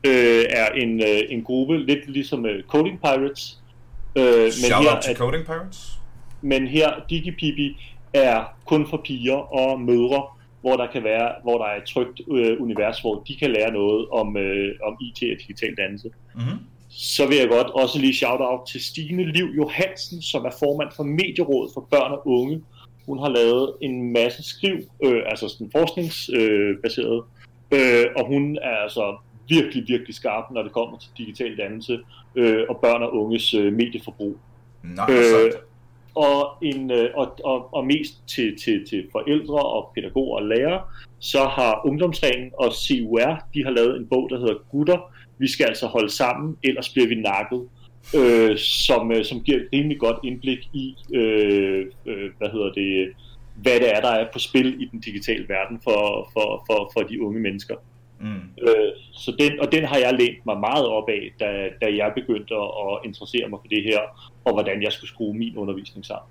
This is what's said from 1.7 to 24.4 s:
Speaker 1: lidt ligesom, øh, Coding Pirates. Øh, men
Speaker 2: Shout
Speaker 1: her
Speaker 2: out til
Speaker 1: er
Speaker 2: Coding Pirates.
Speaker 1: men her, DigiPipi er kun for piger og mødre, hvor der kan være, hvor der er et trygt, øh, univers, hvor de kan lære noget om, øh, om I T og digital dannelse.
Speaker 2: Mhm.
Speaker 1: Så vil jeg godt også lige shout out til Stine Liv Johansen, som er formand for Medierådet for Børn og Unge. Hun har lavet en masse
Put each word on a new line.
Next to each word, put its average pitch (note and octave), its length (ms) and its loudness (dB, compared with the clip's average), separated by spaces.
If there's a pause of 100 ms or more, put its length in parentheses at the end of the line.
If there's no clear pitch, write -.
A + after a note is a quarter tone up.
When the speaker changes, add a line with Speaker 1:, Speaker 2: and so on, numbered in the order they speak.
Speaker 1:
lidt C#3+ 320 0
ligesom, C3+ 360 -4
øh, G2 180 -2
Coding D#3+ 360 2
Pirates. C#3 560 -2 (600)
Øh, C3 80 6 (180)
men A2+ 100 4
Speaker 2:
Shout B2 320 4
Speaker 1:
her D3+ 100 6
Speaker 2:
out - 80 -4
til B2+ 100 -2
Speaker 1:
er - 40 -2
Speaker 2:
Coding C#3 300 -2
Pirates. E3+ 440 -10 (500)
Speaker 1:
men C3+ 260 2
her, D3+ 240 4 (200)
DigiPipi D3 640 -4 (380)
er A#2+ 300 4 (220)
kun D3+ 240 2
for D3+ 140 -4
piger C3+ 500 -4
og C3 260 2
mødre, B2 460 2 (340)
hvor B2+ 160 2
der A#2+ 160 0
kan A#2 120 -6
være, A2+ 280 2 (100)
hvor A#2+ 160 2
der A2 60 -2
er G#2 120 -4
et G2+ 120 -12
trygt, B2+ 320 -4 (120)
øh, A#2 280 2
univers, A2+ 380 -2
hvor G#2+ 300 -4
de C#3 80 -12
kan C#3 140 -2
lære A2 220 2
noget G#2 380 0
om, G#2+ 260 -2
øh, G2 380 -2 (120)
om A2 140 -6
I A#2+ 160 -12
T - 60 -6
og A2+ 260 -4
digital A2 280 -6
dannelse. G2+ 340 -8 (240)
Speaker 2:
Mhm. A#2+ 240 -6 (320)
Speaker 1:
Så - 360 -2
vil C#3+ 100 4
jeg B2+ 120 4
godt A#2+ 180 4
også C3 320 0
lige C3+ 160 4
shout B2+ 260 0
out B2+ 280 -2
til - 160 -10
Stine E3 480 -4
Liv F3 140 -2 (100)
Johansen, E3+ 680 -4
som B2+ 220 -6
er D#3 140 -4
formand C#3+ 380 -2
for D#3 60 -8
Medierådet D3 720 0
for B2 160 -12
Børn C#3 220 2
og C#3+ 140 -8
Unge. C3+ 360 0 (440)
Hun C#3 120 -6
har C#3+ 100 -2
lavet A#2+ 440 4 (100)
en B2+ 300 -4
masse A#2+ 300 0